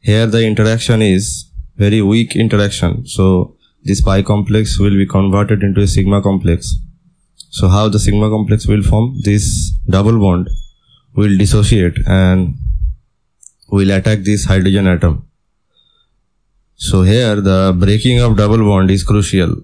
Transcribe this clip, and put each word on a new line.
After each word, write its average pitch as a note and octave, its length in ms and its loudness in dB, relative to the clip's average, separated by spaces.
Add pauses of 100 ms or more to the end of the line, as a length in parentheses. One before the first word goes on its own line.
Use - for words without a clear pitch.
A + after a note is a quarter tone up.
Here A2 260 0
the A2+ 180 0
interaction A2 560 0
is G2+ 480 -2 (280)
very G#2 260 0
weak A2 320 0
interaction. G2+ 720 -2
So F#2+ 500 0 (280)
this G2 160 -2
pi G2+ 220 2
complex G#2 580 -2
will G2+ 160 2
be G2 100 0
converted G2 560 0
into G2+ 180 0
a G2 60 2
sigma G2 360 0
complex. F#2 520 -2 (760)
So - 180 -2
how G#2 200 2
the G#2 120 0
sigma G#2 280 0
complex G#2+ 380 -2
will G#2 160 0
form? A2 400 0
This - 480 0 (180)
double G2+ 300 2
bond F#2 300 0 (680)
will G2+ 240 2
dissociate G2+ 580 2 (120)
and F#2 480 0 (1120)
will G2 240 2
attack G2 320 0
this G#2 220 -2
hydrogen F#2+ 420 2
atom. E2 400 0 (1500)
So - 280 -2
here G#2 380 2
the F#2+ 380 2
breaking A2 400 2
of A2+ 180 2
double G#2 220 2
bond G2 320 2
is F#2+ 140 0
crucial. F#2 600 0